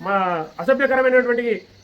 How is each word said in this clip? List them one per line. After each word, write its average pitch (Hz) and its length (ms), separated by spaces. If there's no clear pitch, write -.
మా 180 440
అసభ్యకరమైనటువంటి 247 1000